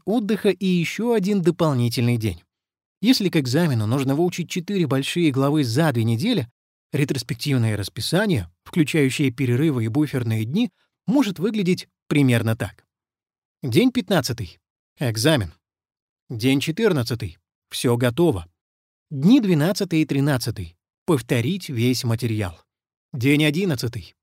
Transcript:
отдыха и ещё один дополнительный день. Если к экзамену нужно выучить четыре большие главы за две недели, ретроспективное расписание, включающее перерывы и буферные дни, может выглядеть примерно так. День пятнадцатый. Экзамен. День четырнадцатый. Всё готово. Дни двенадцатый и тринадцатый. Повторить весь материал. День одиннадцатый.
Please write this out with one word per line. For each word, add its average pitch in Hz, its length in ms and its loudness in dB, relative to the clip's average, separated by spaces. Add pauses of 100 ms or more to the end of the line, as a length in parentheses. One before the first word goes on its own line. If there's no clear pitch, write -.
отдыха 208 440 0
и 185 180 -2
ещё 185 460 0
один 202 280 0
дополнительный 127 760 0
день. 107 260 -4 (560)
Если 214 300 2
к - 60 -4
экзамену 135 500 0
нужно 135 300 0
выучить 175 340 -2
четыре 185 380 -2
большие 139 420 0
главы 139 340 2
за 135 280 2
две 117 120 0
недели, 120 460 0 (420)
ретроспективное 131 840 -2
расписание, 139 760 -2 (120)
включающее 139 680 0
перерывы 123 560 0
и - 20 -2
буферные 117 580 -2
дни, 180 260 -2 (340)
может 208 320 0
выглядеть 185 500 -2 (200)
примерно 120 500 2
так. - 300 -10 (720)
День 160 300 2
пятнадцатый. 143 680 -2 (400)
Экзамен. 113 560 0 (800)
День 131 280 2
четырнадцатый. 135 800 -2 (320)
Всё 120 280 0
готово. 123 500 0 (640)
Дни 175 300 6
двенадцатый 185 600 0
и 156 40 2
тринадцатый. 135 680 -2 (300)
Повторить 147 640 -2
весь 120 340 0
материал. 110 560 -4 (540)
День 147 320 2
одиннадцатый. 143 760 -2